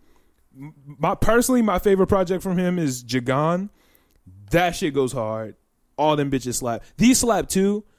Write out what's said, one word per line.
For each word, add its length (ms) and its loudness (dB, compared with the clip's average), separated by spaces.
M-, 160 -18
my, 180 -2
personally, 460 2
my 180 2
favorite 280 2
project 360 0
from 140 -2
him 220 0
is 240 -2
Jagan. 680 -2
That 240 2
shit 180 -2
goes 180 0
hard. 440 -6
All 180 2
them 160 -2
bitches 240 -4
slap. 280 -6
These 220 4
slap 300 0
too, 340 0